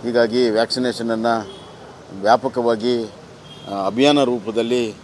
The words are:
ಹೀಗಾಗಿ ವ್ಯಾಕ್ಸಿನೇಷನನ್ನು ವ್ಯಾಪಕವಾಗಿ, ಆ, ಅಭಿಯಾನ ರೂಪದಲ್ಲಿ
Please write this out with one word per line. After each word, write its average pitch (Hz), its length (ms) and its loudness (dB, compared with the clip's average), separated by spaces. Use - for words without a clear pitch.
ಹೀಗಾಗಿ 117 460 2
ವ್ಯಾಕ್ಸಿನೇಷನನ್ನು 113 1000 0
ವ್ಯಾಪಕವಾಗಿ, 117 840 2
ಆ, 98 180 -4
ಅಭಿಯಾನ 139 380 4
ರೂಪದಲ್ಲಿ 117 720 -2